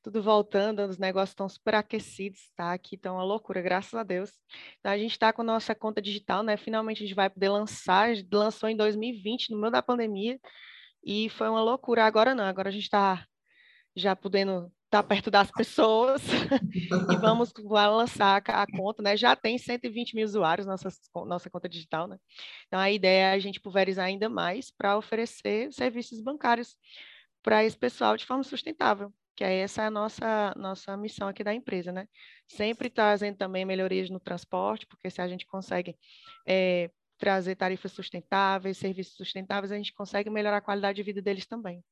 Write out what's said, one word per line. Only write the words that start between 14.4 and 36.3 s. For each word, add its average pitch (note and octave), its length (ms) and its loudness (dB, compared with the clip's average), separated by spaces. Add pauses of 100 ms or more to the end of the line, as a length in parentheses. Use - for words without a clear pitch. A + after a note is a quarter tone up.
tá G#3 120 6
perto G3+ 300 0
das G3+ 180 8
pessoas A3+ 720 4
<laughs> - 880 0
e F3+ 60 6
vamos, A3+ 340 4 (140)
vai G#3 240 4
lançar G#3 580 4
a, G#3 140 2
a G3+ 60 0
conta, G3+ 340 -4
né? G#3 160 2
Já A#3+ 180 6
tem A#3 220 -2
cento B3 280 -6
e A#3+ 40 -4
vinte A3+ 260 -6
mil A3 80 0
usuários, G3 440 0
nossa, F#3+ 200 -6 (380)
nossa F3 240 -6
conta F3+ 180 -10
digital, E3+ 400 -6
né? F#3+ 120 -16 (480)
Então, F#3 120 -2
a G3 120 2
ideia F#3+ 400 6
é - 20 4
a G3 60 2
gente G3 200 -8
pulverizar F#3+ 460 0
ainda G3 240 -2
mais F#3 400 -4
pra G3+ 260 0
oferecer A3 760 -4
serviços A#3+ 480 -4
bancários A#3+ 540 -2 (680)
pra A3 220 4
esse A3 120 0
pessoal A3+ 400 0
de - 80 -10
forma C4 200 -2
sustentável, G#3+ 680 0 (240)
que - 80 -6
é F#3 180 0
essa G3+ 200 -4
a G#3+ 80 0
nossa, G#3+ 680 -2
nossa F#3+ 400 -10
missão G#3 320 -6
aqui G3 160 -8
da G#3 120 -2
empresa, F3+ 360 -6
né? F#3 160 -8 (400)
Sempre A#3 400 -4
trazendo G#3 480 2
também F#3+ 300 -2
melhorias F#3 460 -2
no F#3 80 -10
transporte, F#3+ 640 -4
porque - 240 -12
se F3+ 140 -6
a F3+ 40 -4
gente F3+ 200 -10
consegue, F#3 500 -6 (500)